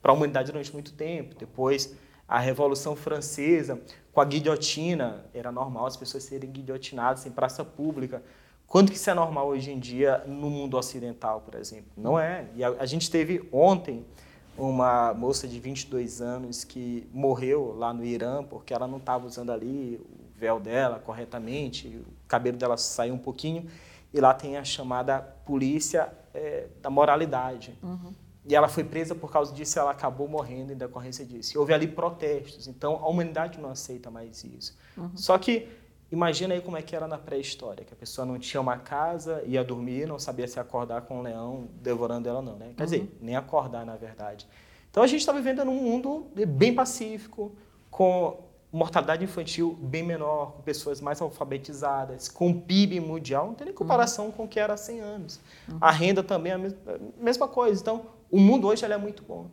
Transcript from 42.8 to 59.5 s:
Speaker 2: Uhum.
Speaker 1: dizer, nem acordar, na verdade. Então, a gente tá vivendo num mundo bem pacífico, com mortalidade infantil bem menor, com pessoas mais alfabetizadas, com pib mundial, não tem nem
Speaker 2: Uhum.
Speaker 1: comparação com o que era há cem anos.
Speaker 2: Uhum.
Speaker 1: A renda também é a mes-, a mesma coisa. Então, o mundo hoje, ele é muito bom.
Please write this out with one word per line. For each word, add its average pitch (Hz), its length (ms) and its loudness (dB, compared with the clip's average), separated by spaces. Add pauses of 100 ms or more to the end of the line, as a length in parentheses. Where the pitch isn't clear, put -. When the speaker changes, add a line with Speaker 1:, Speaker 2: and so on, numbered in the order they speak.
Speaker 2:
Uhum. 170 60 -4
Speaker 1:
dizer, - 300 -2
nem 117 160 -4
acordar, 131 480 -2
na 113 120 -10
verdade. 107 520 -12 (420)
Então, 202 120 6
a 247 40 10
gente 285 180 2
tá 302 80 4
vivendo 269 340 0
num 262 80 0
mundo 262 600 -2
bem 196 400 6
pacífico, 220 800 -2 (360)
com 185 480 4 (340)
mortalidade 160 520 2
infantil 170 580 -2
bem 139 200 -4
menor, 151 500 -2
com 147 100 -18
pessoas 143 380 -4
mais 143 200 -4
alfabetizadas, 135 1080 -4
com 175 300 2
pib 185 420 4
mundial, 156 480 -2
não 233 60 -8
tem 294 120 -12
nem 392 60 -8
Speaker 2:
Uhum. 392 60 -12
Speaker 1:
comparação 240 520 2
com 220 140 -8
o 214 40 -10
que 220 120 -2
era 208 140 0
há - 20 -4
cem 226 240 -10
anos. 208 400 -10 (280)
Speaker 2:
Uhum. 160 120 -10
Speaker 1:
A 160 100 10
renda 180 320 4
também 185 300 0
é - 20 0
a 185 40 -2
mes-, 190 180 -4 (100)
a - 360 -10
mesma 254 260 4
coisa. 240 320 4
Então, 226 220 -2 (280)
o 185 80 8
mundo 202 300 10
hoje, 220 160 4
ele 208 100 0
é - 20 0
muito 202 280 -8
bom. 175 280 -12